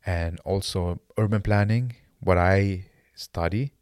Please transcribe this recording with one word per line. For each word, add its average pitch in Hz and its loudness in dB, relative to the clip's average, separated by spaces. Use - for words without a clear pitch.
and 85 -2
also 90 -4
urban 107 0
planning, 107 0
what 92 2
I 95 2
study 98 -4